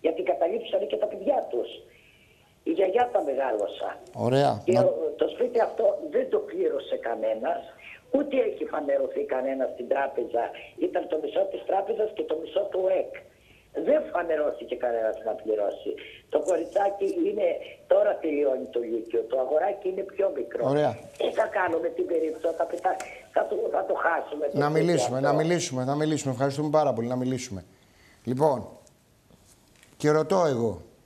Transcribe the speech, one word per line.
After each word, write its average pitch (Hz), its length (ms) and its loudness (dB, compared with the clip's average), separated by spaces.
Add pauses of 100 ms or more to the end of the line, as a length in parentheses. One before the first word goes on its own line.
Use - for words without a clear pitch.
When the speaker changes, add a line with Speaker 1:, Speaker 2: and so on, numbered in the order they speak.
Speaker 1:
Γιατί 165 220 0
καταλήψανε 180 600 0
και - 180 -2
τα - 40 0
παιδιά - 440 0
τους. - 180 -2 (920)
Η - 80 -2
γιαγιά 190 420 2
τα 185 180 2
μεγάλωσα. 113 600 -2 (360)
Speaker 2:
Ωραία. 135 260 4 (120)
Speaker 1:
Και - 80 2
Speaker 2:
Να 120 100 6
Speaker 1:
ο, - 100 6 (240)
το - 180 0
σπίτι 233 260 0
αυτό - 240 0 (260)
δεν 254 200 0
το 208 80 2
πλήρωσε 151 580 -2 (120)
κανένας, 110 520 -2 (560)
ούτε - 180 0 (140)
έχει - 240 -4
φανερωθεί 139 500 0 (120)
κανένας 131 400 0
στην 120 140 -8
τράπεζα. 127 560 0 (420)
Ήταν 180 220 -2
το 160 140 0
μισό 180 300 0
της - 160 -8
τράπεζας 208 480 0
και 160 60 -4
το 156 200 -2
μισό - 200 -2 (100)
του 269 80 0 (200)
εκ. - 120 -4 (760)
Δεν 294 120 6 (120)
φανερώθηκε 151 640 -2
κανένας 113 480 0
να 110 80 -2
πληρώσει. 104 580 -2 (380)
Το - 100 2 (100)
κοριτσάκι 196 600 0 (180)
είναι, 196 220 0 (380)
τώρα 202 300 4
τελειώνει 143 580 0
το 120 60 2
λύκειο, 117 500 -2
το 131 80 0
αγοράκι 156 500 0
είναι 190 140 -4
πιο - 340 -2
μικρό. - 320 -2
Speaker 2:
Ωραία. 143 240 2 (260)
Speaker 1:
Τι - 140 0
θα 220 140 2
κάνουμε 170 420 0
την 185 180 -2
περίπτωση, 160 500 0
θα 170 80 2
πετά-, - 320 -2 (360)
θα - 140 2
το, - 80 -2 (160)
θα - 140 0
το - 100 0
χάσουμε 151 520 0
το 139 120 -2
Speaker 2:
Να 147 100 4
Speaker 1:
σπίτι 156 160 4
Speaker 2:
μιλήσουμε, 127 320 2
Speaker 1:
αυτό. 135 120 2
Speaker 2:
να 143 60 6
μιλήσουμε, 156 500 0
να 139 100 0
μιλήσουμε. 151 380 0
Ευχαριστούμε 139 380 0
πάρα 147 220 4
πολύ, 117 160 -2
να 123 80 0
μιλήσουμε. 127 480 -4 (600)
Λοιπόν, 127 440 2 (1300)
και 151 140 4
ρωτώ 156 360 4
εγώ 113 360 0 (240)